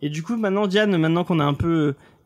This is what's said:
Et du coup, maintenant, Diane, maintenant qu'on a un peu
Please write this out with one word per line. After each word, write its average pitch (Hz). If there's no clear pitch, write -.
Et 147
du 151
coup, 233
maintenant, 208
Diane, 202
maintenant 165
qu'on 170
a 143
un 143
peu 156